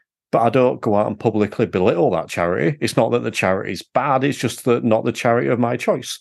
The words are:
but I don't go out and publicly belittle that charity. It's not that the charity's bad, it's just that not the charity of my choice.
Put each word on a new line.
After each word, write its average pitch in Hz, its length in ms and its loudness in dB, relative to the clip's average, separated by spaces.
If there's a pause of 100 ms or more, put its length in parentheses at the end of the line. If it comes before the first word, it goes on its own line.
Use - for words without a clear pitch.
(320)
but 113 100 4
I 117 80 4
don't 127 300 2
go 107 160 0
out 107 100 2
and 107 120 -6
publicly 107 460 0
belittle 110 460 2
that 80 180 -2
charity. 117 520 0
It's 127 160 -4
not 117 160 2
that 120 80 2
the 117 100 -6
charity's 101 520 -2
bad, 131 420 0
it's 143 120 -2
just - 280 -6
that 123 180 2
not 117 220 2
the 120 80 -2
charity 123 360 0
of 120 120 0
my 120 160 -2
choice. 139 440 -4